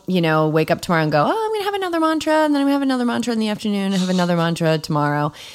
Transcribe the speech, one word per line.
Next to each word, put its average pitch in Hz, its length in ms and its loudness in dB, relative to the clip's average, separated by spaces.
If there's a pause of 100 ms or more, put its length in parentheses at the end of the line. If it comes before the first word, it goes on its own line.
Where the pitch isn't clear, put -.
you 185 120 0
know, 156 300 2
wake 160 200 0
up 165 120 0
tomorrow 165 220 0
and 151 80 0
go, 147 140 4
"Oh, 415 200 0
I'm 440 80 -2
gonna 415 100 -4
have 403 100 -2
another 359 280 -2
mantra, 320 420 2
and 294 100 2
then 277 80 2
I'm 277 40 2
gonna 277 80 2
have 277 80 0
another 254 240 0
mantra 240 260 -2
in 226 80 -2
the 220 80 0
afternoon, 202 460 -2
and - 20 0
have 185 140 0
another 175 260 0
mantra 165 420 0
tomorrow." 147 540 0 (240)